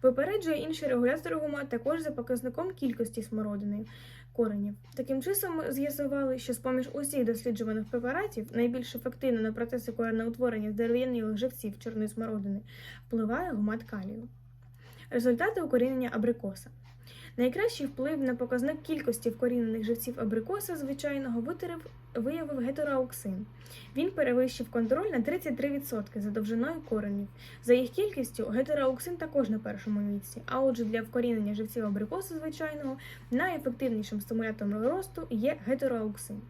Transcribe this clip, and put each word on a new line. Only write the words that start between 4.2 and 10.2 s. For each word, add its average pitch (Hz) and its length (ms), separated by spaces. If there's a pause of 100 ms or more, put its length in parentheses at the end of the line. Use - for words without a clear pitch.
коренів. 208 420 (200)
Таким 269 260
чином, 370 360
ми 311 140
з'ясували, 277 680
що 247 140
з-поміж 254 400
усіх 285 320
досліджуваних 220 640
препаратів 247 640
найбільш 240 420
ефективно 240 460
на 220 120
процеси 233 380
коренеутворення 226 800